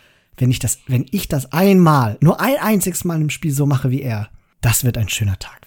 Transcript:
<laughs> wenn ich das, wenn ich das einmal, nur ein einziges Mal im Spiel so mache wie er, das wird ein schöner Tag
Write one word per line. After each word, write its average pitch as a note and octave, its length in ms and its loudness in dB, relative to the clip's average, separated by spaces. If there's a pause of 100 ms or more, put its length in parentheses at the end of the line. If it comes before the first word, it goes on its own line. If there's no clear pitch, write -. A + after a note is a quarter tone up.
(140)
<laughs> - 240 -20
wenn B2+ 120 2
ich A#2+ 80 0
das, - 280 -6
wenn B2+ 240 0
ich - 180 -4
das C3+ 240 -6
einmal, D#3+ 720 4
nur E3 180 4
ein G3 180 0
einziges F#3 460 -2
Mal E3 160 -4
im D3+ 80 -2
Spiel D3 240 -6
so C#3+ 140 0
mache C3+ 240 0
wie C3 100 -2
er, A2+ 300 -6 (320)
das A#2 200 0
wird A#2+ 140 0
ein G#2 140 -4
schöner G2+ 280 -2
Tag - 280 -18